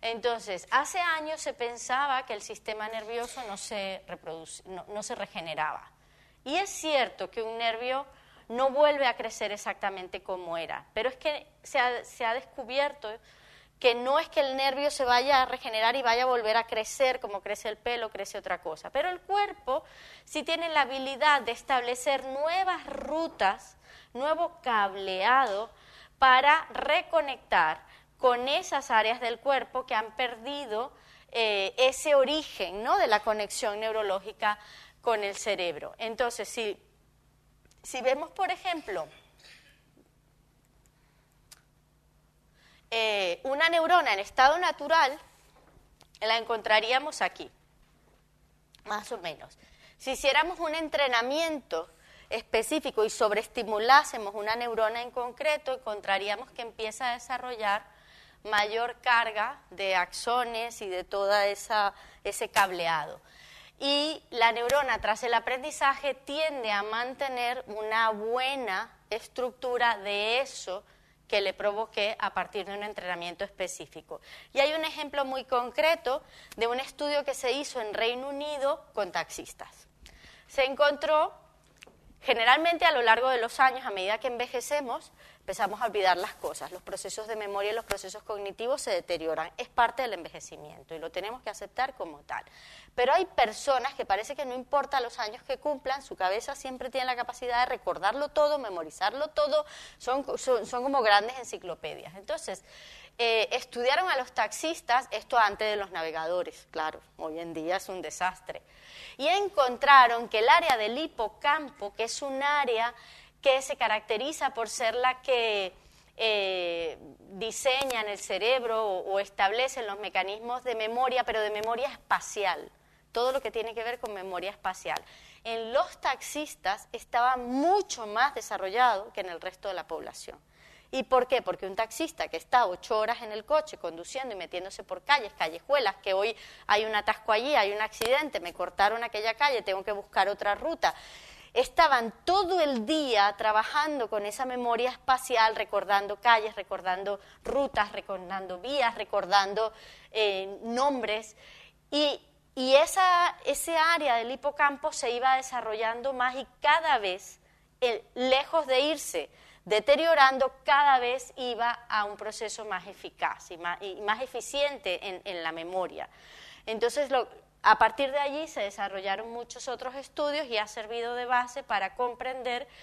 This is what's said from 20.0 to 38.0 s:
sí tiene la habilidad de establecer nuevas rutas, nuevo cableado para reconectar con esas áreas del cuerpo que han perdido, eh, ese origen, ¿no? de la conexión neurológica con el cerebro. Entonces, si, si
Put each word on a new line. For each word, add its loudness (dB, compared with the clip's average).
sí -6
tiene -2
la 4
habilidad 2
de -4
establecer 0
nuevas -2
rutas, -2
nuevo 0
cableado 2
para 8
reconectar 2
con 4
esas 0
áreas 4
del -2
cuerpo 0
que -4
han -2
perdido, -4
eh, 0
ese 4
origen, 0
¿no? 2
de 2
la 4
conexión -2
neurológica -2
con 0
el -4
cerebro. -4
Entonces, -4
si, -6
si -8